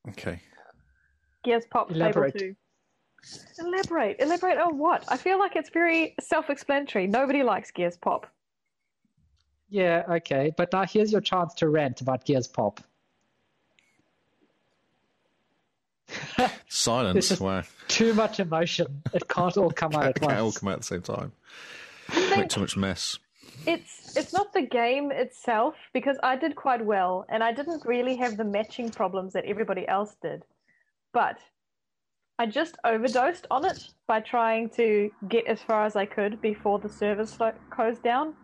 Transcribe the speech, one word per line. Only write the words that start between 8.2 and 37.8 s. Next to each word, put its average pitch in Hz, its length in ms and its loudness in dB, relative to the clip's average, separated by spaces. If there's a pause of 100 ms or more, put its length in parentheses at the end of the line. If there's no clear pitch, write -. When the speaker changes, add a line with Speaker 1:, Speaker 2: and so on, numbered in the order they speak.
Speaker 3:
Yeah, 180 380 2
okay. 156 480 0
But 175 160 0
now 190 140 2
here's 214 260 2
your 208 100 4
chance 180 340 0
to 160 140 2
rant 147 320 2
about 127 240 -2
Gears 131 220 2
Pop. - 320 0 (3250)
<laughs> - 420 -2 (180)
Speaker 1:
Silence. 120 460 2
Speaker 3:
There's 185 160 4
just 180 120 0
Speaker 1:
Wow. 95 220 0 (240)
Speaker 3:
too 226 260 2
much 214 260 2
emotion. 165 640 -2 (120)
It - 140 -2
can't 180 300 0
all 175 140 4
come 156 240 -2
out 147 80 2
Speaker 1:
<laughs> - 20 2
It 139 40 4
Speaker 3:
at 127 120 -2
Speaker 1:
can't 143 160 2
all 110 80 0
Speaker 3:
once. 107 140 -2
Speaker 1:
come 98 100 -2
out 92 40 -2
at - 60 -6
the - 60 -10
same 90 160 -6
time. 98 300 -8 (800)
Speaker 2:
I - 40 -8
think 381 240 2
Speaker 1:
Make - 120 0
too - 120 -2
much - 140 -2
mess. 95 420 -2 (480)
Speaker 2:
it's, - 520 -6
it's - 160 -4
not 403 200 0
the 370 100 2
game 254 480 0
itself, 247 640 0 (180)
because 262 300 0
I 262 120 2
did 294 200 -2
quite 240 280 0
well, 190 460 0
and 220 140 0
I 233 100 2
didn't 294 320 -6
really 247 320 0
have 240 200 -2
the 226 60 -4
matching 220 460 -4
problems 190 440 -4
that 185 120 -2
everybody 202 420 -4
else 202 340 -2
did. 151 220 -8 (680)
But 226 260 0 (1000)
I 240 100 0
just 302 360 -4
overdosed 247 640 0
on 277 160 0
it - 280 -4 (140)
by 220 120 2
trying 226 520 0
to 214 380 2 (200)
get 226 180 2
as 214 140 -2
far 214 240 0
as 214 100 -4
I 196 100 0
could 208 360 -4
before 208 380 0
the 202 100 -8
server 208 360 -2
slo-, 220 280 -2 (160)
closed 226 340 -2